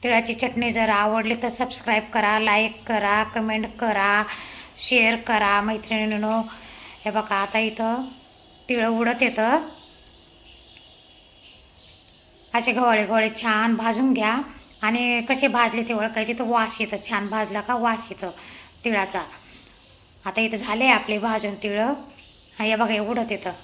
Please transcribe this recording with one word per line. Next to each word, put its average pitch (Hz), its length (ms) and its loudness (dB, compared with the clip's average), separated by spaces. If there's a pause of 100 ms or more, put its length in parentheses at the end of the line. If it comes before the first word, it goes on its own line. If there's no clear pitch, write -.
तिळाची 233 300 2
चटणी 233 380 -2
जर 226 180 2
आवडली 214 540 2
तर 247 60 0
सबस्क्राईब 233 540 -2 (100)
करा, 214 260 2
लाईक 220 480 2
करा, 208 360 2
कमेंट 220 420 -2 (140)
करा, 208 440 2 (540)
शेअर 226 380 2
करा 208 460 2
मैत्रिणींनो. 214 800 -2 (640)
हे 214 60 -2
बघा, 208 240 -2
आता 196 240 0
इथं 226 420 -2 (680)
तिळं 233 200 2
उडत 233 340 0
येतं, 240 380 2 (3000)
असे 233 180 2
गव्हाळे 220 340 4
गव्हाळे 220 240 2 (120)
छान 226 340 2
भाजून 226 380 2
घ्या. 220 280 2 (400)
आणि 240 480 2
कसे 269 180 2
भाजले 233 360 2
ते 233 100 -4
ओळखायचे, 220 400 -2
तर 233 100 -4
वास 226 380 0
येतं, 208 160 -4 (120)
छान 202 180 -2
भाजला 208 340 -2
का 240 140 -2
वास 226 360 0
येतं 185 200 -10 (540)
तिळाचा. 196 360 0 (1040)
आता - 160 -2
इथं 226 160 -2
झाले 220 280 -2
आपले 214 320 4
भाजून 214 380 -2
तिळं. 214 380 -2 (680)
हा, 220 40 -2
हे 220 120 2
बघा, 220 180 2
हे 208 60 0
उडत 226 320 -2
येतं 190 200 -6 (120)